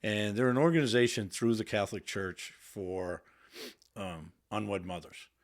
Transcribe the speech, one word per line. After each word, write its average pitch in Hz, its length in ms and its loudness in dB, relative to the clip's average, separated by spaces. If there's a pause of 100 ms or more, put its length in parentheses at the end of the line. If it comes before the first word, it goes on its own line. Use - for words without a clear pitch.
And 104 340 0
they're 123 120 4
an 123 100 4
organization 123 680 4
through 117 280 2
the 110 80 -2
Catholic 101 420 -2
Church - 540 -6
for, 92 640 -6 (720)
um, 87 360 -10 (180)
unwed 101 360 -2
mothers. 87 420 -10 (160)